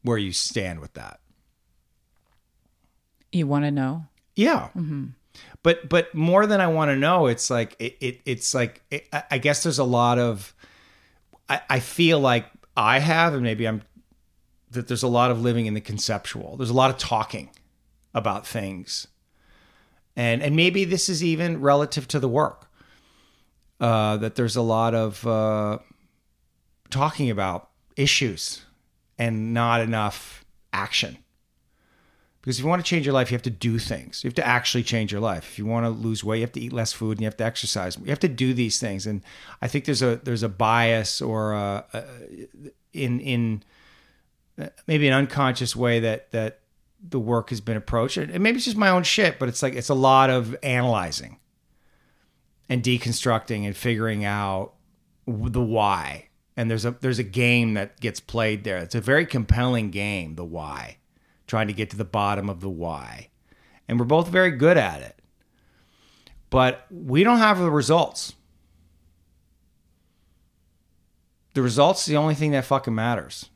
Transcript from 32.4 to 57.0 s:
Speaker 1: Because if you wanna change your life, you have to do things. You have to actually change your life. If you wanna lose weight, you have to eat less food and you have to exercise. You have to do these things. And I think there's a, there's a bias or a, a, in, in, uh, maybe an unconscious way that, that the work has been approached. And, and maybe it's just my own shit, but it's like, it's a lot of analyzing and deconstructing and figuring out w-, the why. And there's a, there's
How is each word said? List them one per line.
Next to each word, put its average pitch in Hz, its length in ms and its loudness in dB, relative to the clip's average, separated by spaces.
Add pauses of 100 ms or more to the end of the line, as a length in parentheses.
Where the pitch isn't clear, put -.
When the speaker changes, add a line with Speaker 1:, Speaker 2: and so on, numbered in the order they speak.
Speaker 1:
Because 127 180 -4
if 127 40 -6
you 156 60 0
wanna 175 140 0
change 165 220 0
your 139 80 2
life, 127 180 2
you 120 40 0
have 120 80 -4
to 127 60 -2
do 117 300 -2
things. - 440 -8
You 135 40 -6
have 120 80 -6
to 156 100 0
actually 120 380 0
change 110 280 -2
your 104 100 -4
life. 95 220 -4
If - 160 -18
you 104 60 -6
wanna 117 240 -2
lose 110 340 -4
weight, 107 160 -2
you 113 40 0
have 120 100 -6
to 123 80 -8
eat 123 120 -8
less 113 200 -2
food 110 200 -4
and 110 80 -4
you 110 60 -2
have 107 100 -6
to 110 80 -4
exercise. 101 520 -4
You - 120 -16
have 147 100 -2
to 151 80 0
do 131 260 0
these 120 260 -2
things. 98 280 -6
And 104 140 -6 (400)
I - 60 -4
think 147 180 -4
there's 131 180 0
a, 120 200 0
there's 117 200 -2
a 113 60 -2
bias 113 720 2
or 110 320 -2
a, 101 400 -4
a, 110 100 -10 (880)
in, 123 280 -2
in, 117 440 -2 (960)
uh, - 60 -10 (180)
maybe 147 220 2
an 131 80 4
unconscious 131 600 0
way 117 260 0
that, 113 300 -4
that 113 280 -6 (420)
the 156 180 -6
work 117 300 -2
has 117 120 -4
been 110 160 -4
approached. 117 400 -2
And, 156 140 -6
and 180 120 -2
maybe 233 140 2
it's 247 80 -4
just 220 120 -2
my 202 120 6
own 180 140 4
shit, 180 360 2
but 127 100 0
it's - 140 -4
like, 131 100 -2
it's 123 160 -6
a 143 60 4
lot 131 340 8
of 123 340 0
analyzing 110 760 -2 (1300)
and 123 140 0
deconstructing 117 840 0
and 101 100 -4
figuring 110 500 -2
out 101 480 -2 (520)
w-, 117 240 -4
the 123 120 0
why. 98 680 0 (280)
And 113 140 -2
there's 113 160 -2
a, 120 60 0
there's 123 280 -2